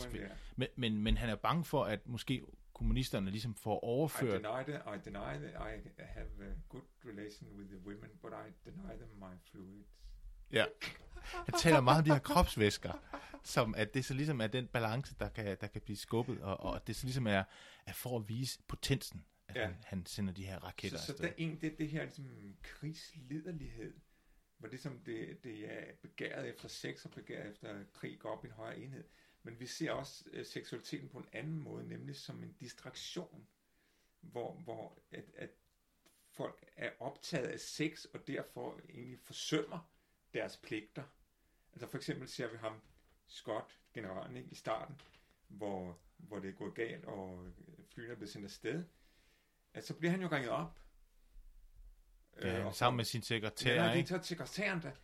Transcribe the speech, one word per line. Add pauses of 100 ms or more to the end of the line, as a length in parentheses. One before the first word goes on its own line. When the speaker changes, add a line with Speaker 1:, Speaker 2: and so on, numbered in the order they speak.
Speaker 1:
slags
Speaker 2:
problem
Speaker 1:
fe-,
Speaker 2:
der. (220)
Speaker 1:
men,
men,
men
han
er
bange
for,
at
måske (300)
kommunisterne
ligesom
får
overført
Speaker 2:
I
deny
it,
I
deny
it,
I
have
a (140)
good (220)
relation
with
the
women, (120)
but
I
deny
them (100)
my (140)
fluids. (680)
Speaker 1:
Ja. (580)
Han
taler
meget
om
de
her
kropsvæsker, (520)
som
at
det
så
ligesom
er
den
balance,
der
kan,
der
kan
blive
skubbet,
og,
og
at
det
så
ligesom
er, (420)
er
for
at
vise (100)
potensen, (240)
at
Speaker 2:
Ja.
Speaker 1:
han,
han
sender
de
her
raketter
Speaker 2:
Så,
så
Speaker 1:
afsted.
Speaker 2:
der
er
en,
det,
det
her
ligesom
krigsliderlighed, (640)
hvor
det,
som
det,
det
er (100)
begæret
efter
sex
og
begæret
efter (100)
krig
går
op
i
en
højere
enhed. (380)
Men
vi
ser
også,
øh,
seksualiteten
på
en
anden
måde,
nemlig
som
en
distraktion, (720)
hvor, (100)
hvor (120)
at, (120)
at (800)
folk (120)
er (100)
optaget
af
sex,
og
derfor
egentlig
forsømmer (460)
deres
pligter. (720)
Altså
for
eksempel
ser
vi
ham, (460)
Scott, (160)
generalen,
ikke,
i
starten, (480)
hvor, (180)
hvor
det
er
gået
galt,
og (480)
flyene
er
blevet
sendt
afsted, (920)
at
så
bliver
han
jo
ringet
op. (1600)
Speaker 1:
Ja,
Speaker 2:
Øh,
og
Speaker 1:
sammen
Speaker 2:
får
Speaker 1:
med
sin
sekretær,
Speaker 2:
Ja,
det
er
Speaker 1:
ikke?
Speaker 2:
så
sekretæren,
der, (140)